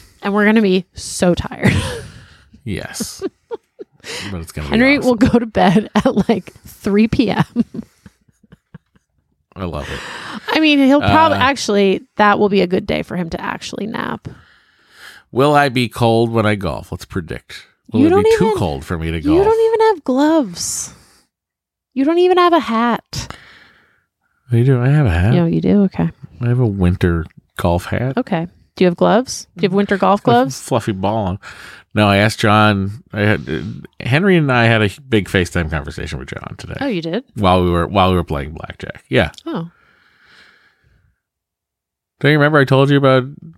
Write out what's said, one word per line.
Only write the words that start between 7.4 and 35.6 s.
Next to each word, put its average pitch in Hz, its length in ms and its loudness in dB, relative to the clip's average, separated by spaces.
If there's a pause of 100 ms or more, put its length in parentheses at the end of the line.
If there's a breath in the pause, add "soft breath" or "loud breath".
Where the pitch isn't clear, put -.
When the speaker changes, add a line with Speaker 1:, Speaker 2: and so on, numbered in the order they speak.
Speaker 2:
I 92 100 -8
love 76 260 -8
it. 69 80 -10 (560 loud breath)
Speaker 1:
I 320 40 2
mean, 294 200 4
he'll 277 220 4
probably 311 380 4
Speaker 2:
Uh, - 20 2
Speaker 1:
actually, 202 600 0 (160)
that 208 200 4
will 208 120 2
be 190 120 2
a 190 60 0
good 185 180 -4
day - 160 -4
for - 160 -10
him 170 140 -6
to - 100 -10
actually - 460 -10
nap. - 400 -10 (1040 loud breath)
Speaker 2:
Will 143 240 2
I 143 140 4
be 120 200 -2
cold 117 420 2
when 113 140 0
I 104 100 2
golf? 92 360 -8
Let's - 140 -12
predict. - 600 -12 (260)
Will 240 100 0
Speaker 1:
You 285 60 6
Speaker 2:
it - 40 6
Speaker 1:
don't 403 120 4
Speaker 2:
be 440 140 4
too - 80 4
Speaker 1:
even, 427 120 0
Speaker 2:
cold 76 280 -4
for 87 120 -6
me 80 140 -4
to 82 80 -2
Speaker 1:
you 294 160 0
Speaker 2:
golf? 381 100 4
Speaker 1:
don't 453 200 2
even 453 220 0
have 392 180 0
gloves. 269 880 -2 (1000 soft breath)
You 269 120 0
don't 339 140 2
even 359 180 4
have 349 160 4
a 330 60 4
hat. 226 760 -4 (1160 loud breath)
Speaker 2:
You 117 120 2
do? 131 180 4
I 123 60 2
have 147 180 4
a 107 40 2
hat. 87 240 2
Speaker 1:
No, 175 120 2
you 165 160 0
do? 190 220 2
Okay. 170 260 -2 (300)
Speaker 2:
I 120 80 -4
have 123 120 0
a 127 60 2
winter 90 600 0 (320)
golf 87 280 0
hat. 123 320 -4
Speaker 1:
Okay. 175 300 -4 (300)
Do 190 80 2
you - 20 4
have 175 80 0
gloves? 190 520 0 (100)
Do 175 60 -6
you 202 60 2
have 180 60 -6
winter 202 220 0
golf 196 280 0
Speaker 2:
I 233 60 2
have 240 100 4
a - 40 2
Speaker 1:
gloves? 135 160 -10
Speaker 2:
fluffy 117 320 -4
ball 98 340 -2
on. 90 120 -6 (540 loud breath)
No, 104 140 2
I 98 100 4
asked 107 220 0
John. 104 720 2
I 107 80 -8
had, 107 300 0
uh, 69 140 -6 (360)
Henry 175 380 2
and 147 120 0
I 123 140 2
had 113 180 4
a 104 80 2 (120)
big 110 260 -2
FaceTime 87 420 -2